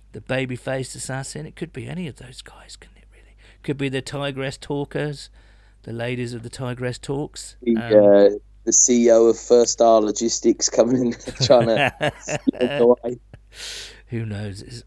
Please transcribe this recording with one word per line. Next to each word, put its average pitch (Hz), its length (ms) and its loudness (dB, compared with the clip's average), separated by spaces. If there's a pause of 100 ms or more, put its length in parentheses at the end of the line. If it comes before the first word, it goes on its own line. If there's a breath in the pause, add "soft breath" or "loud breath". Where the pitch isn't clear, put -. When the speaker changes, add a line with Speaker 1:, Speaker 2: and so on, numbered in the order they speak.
(120)
Speaker 1:
the 107 80 -16
baby-faced 131 720 -6
assassin. 135 520 -10
It - 100 -18
could 170 160 -12
be 113 140 -12
any 156 220 -10
of 113 80 -14
those 127 260 -20
guys, - 340 -20
couldn't - 220 -20
it, - 140 -20
really? - 240 -20 (260 soft breath)
Could 139 160 -6
be 143 100 -4
the 131 140 -4
Tigress 139 560 -8
Talkers, 143 720 -8 (540)
the 113 80 -12
ladies 120 420 -6
of 113 80 -10
the 120 80 -12
Tigress 123 480 -8
Talks. - 640 -10
Speaker 2:
The, 117 140 0
Speaker 1:
Um, 110 280 6
Speaker 2:
uh, 101 340 6 (260)
the 113 80 -2
C 120 320 4
E 117 60 6
O 113 160 6
of 110 120 4
First 120 360 4
Star 113 260 6
Logistics 113 720 0
coming 123 380 2
in 117 40 -2
<laughs> - 300 -10
trying 120 240 4
to 135 500 0
Speaker 1:
<laughs> - 220 -8 (160)
Speaker 2:
steal 123 500 0
away. 120 160 -10 (880 loud breath)
Speaker 1:
Who 117 160 -8
knows? 101 380 -10
It's 120 240 -18